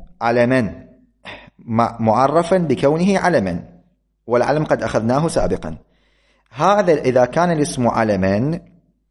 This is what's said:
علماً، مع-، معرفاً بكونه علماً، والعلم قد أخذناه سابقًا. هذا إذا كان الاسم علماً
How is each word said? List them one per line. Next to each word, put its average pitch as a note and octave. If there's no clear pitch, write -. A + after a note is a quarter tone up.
علماً، A#2+
مع-، A2+
معرفاً C#3
بكونه E3+
علماً، G#2
والعلم B2
قد B2
أخذناه B2
سابقًا. F#2
هذا F3
إذا B2+
كان E3+
الاسم C#3
علماً G#2+